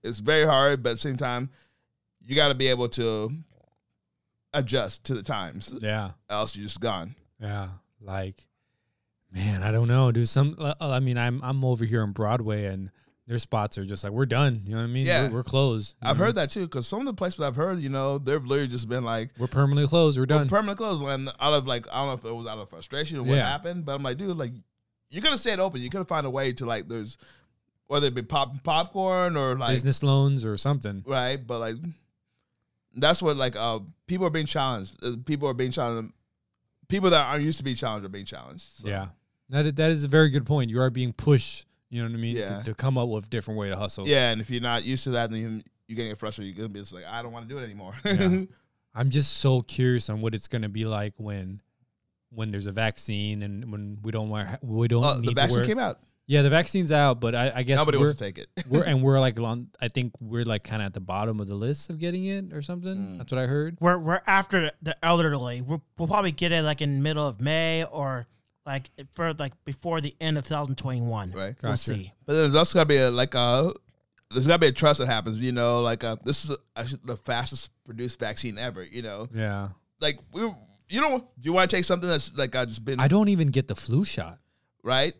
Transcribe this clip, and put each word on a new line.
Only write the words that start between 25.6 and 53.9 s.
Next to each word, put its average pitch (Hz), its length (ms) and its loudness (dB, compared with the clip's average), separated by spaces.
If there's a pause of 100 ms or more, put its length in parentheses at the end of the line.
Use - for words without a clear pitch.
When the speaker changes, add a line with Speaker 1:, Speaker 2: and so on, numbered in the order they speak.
Speaker 1:
You 123 80 -8
could 185 100 -6
have 180 80 -6
found 156 180 -2
a 135 40 -4
way 135 240 -2
to, 127 120 -6
like, 113 220 -4
there's, 113 300 -10 (680)
whether 143 200 2
it 127 80 0
be 123 60 -4
popping 139 420 -2
popcorn 180 720 0
or, 131 220 0
like," 123 180 0
Speaker 2:
Business 127 280 0
loans 139 420 4
or 107 100 -2
something. 107 500 -2
Speaker 1:
Right, 131 400 -2
but, 117 140 -6
like, 113 160 -4 (1200)
that's 147 260 4
what, 151 140 2
like, 131 220 0
uh, 113 220 -2 (280)
people - 180 0
are 170 60 2
being 156 140 -2
challenged. 127 580 -4
Uh, 120 220 -4
people 147 240 -2
are 131 40 -2
being 123 180 -2
challenged. 117 420 -4 (760)
People 190 220 2
that 151 160 6
aren't 147 180 -2
used 156 140 0
to 135 80 -10
being 131 100 -2
challenged 110 300 -4
are 95 40 -10
being 98 160 -12
challenged. 67 360 -16 (160)
So. 107 100 -10
Speaker 2:
Yeah. 98 200 -4 (420)
That 143 180 2
i-, 151 40 0
that 156 200 2
is 147 140 0
a - 20 -2
very 151 220 8
good 143 160 0
point. 139 260 2
You 117 100 0
are 131 80 4
being 123 240 -2
pushed, - 520 2 (240)
you 120 120 -6
know 113 80 -4
what 117 80 -6
I - 40 -6
mean, 117 160 -4
to, 110 40 -4
Speaker 1:
Yeah. 101 200 -6
Speaker 2:
to 113 120 -6
come 131 240 0
up 123 120 0
with 107 160 -4
a 110 40 -20
different 110 300 -6
way 101 100 -4
to 95 80 -2
hustle. 101 300 -6
Speaker 1:
Yeah, 131 240 6
and 110 100 -2
if 107 80 -8
you're 120 120 -2
not 120 220 0
used 127 200 -4
to 131 80 -4
that, 117 180 0
then 110 100 -6
you, 113 220 -6 (260)
you're 110 100 -10
gonna 113 120 -6
get 104 80 -10
frustrated. 104 380 -10
You're 104 100 -8
gonna 104 80 -10
be 101 60 -12
just 95 140 -16
like, 87 120 -18
"I 113 160 -10
don't 120 120 -12
wanna 117 120 -16
do 135 140 -12
it 127 40 -10
anymore." 101 360 -14
<laughs> - 60 -10
Speaker 2:
Yeah. 190 360 4 (540)
I'm 127 140 2
just 139 280 0
so 131 240 4
curious 123 480 0
on 107 120 -4
what 110 120 -2
it's 104 140 -6
gonna 113 220 -4
be 110 160 -4
like 107 320 -4
when, 101 440 -10 (680)
when 110 220 -6
there's 101 160 -4
a 101 60 -6
vaccine 104 720 -2
and 101 280 -8
when 104 300 -10